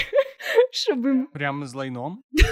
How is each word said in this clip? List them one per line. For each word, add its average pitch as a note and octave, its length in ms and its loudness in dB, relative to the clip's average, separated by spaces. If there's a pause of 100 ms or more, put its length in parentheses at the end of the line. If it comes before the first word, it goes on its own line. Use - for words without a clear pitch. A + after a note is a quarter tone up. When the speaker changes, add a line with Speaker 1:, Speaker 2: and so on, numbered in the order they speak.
(320)
Speaker 1:
<laughs> - 400 2
щоб - 260 -2
ми C4 360 2
Speaker 2:
Прямо C#3+ 320 -4
з B2+ 80 -12
лайном? C3+ 540 -8
Speaker 1:
<laughs> - 40 -20 (200)